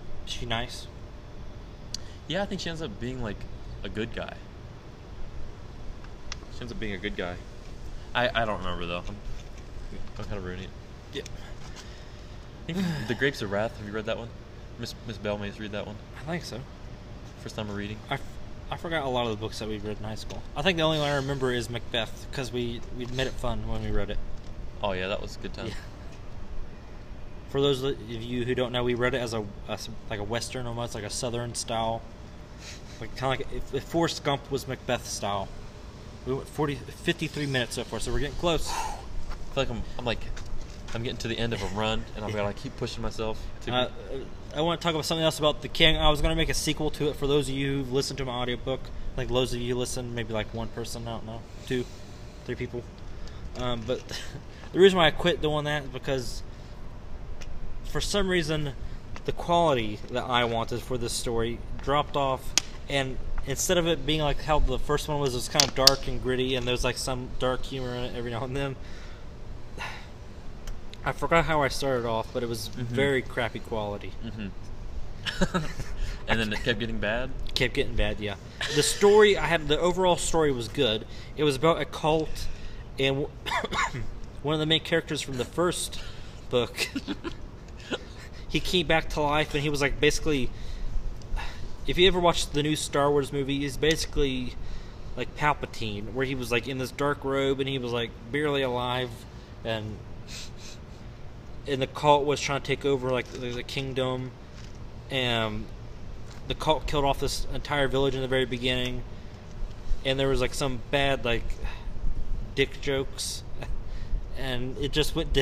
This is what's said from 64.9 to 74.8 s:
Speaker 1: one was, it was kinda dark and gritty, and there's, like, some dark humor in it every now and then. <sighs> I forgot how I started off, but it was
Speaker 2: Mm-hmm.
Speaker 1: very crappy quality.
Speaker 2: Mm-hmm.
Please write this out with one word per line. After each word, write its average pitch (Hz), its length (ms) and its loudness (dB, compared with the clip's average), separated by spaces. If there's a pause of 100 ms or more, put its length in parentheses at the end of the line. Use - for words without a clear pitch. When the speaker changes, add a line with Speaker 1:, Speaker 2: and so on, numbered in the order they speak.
Speaker 1:
one 147 100 2
was, 135 140 2
it 123 40 0
was 113 120 -2
kinda 139 260 4
dark 131 320 6
and 123 160 0
gritty, 127 320 2
and 123 120 0
there's, 123 160 4
like, 123 140 2
some 127 320 -2 (100)
dark 127 240 2
humor 127 300 -2
in 123 120 -4
it 123 100 -4
every 120 160 -2
now 117 140 -2
and 131 100 -4
then. 139 200 0 (1000)
<sighs> - 80 -6 (1200)
I 139 60 0
forgot 160 340 4
how 156 160 4
I 135 60 6
started 127 380 2
off, 113 280 0
but 123 100 0
it 117 60 0
was 110 200 -4
Speaker 2:
Mm-hmm. 123 140 -4 (120)
Speaker 1:
very 135 260 4
crappy 117 380 -2
quality. 104 520 -4 (140)
Speaker 2:
Mm-hmm. 107 220 -6 (1200)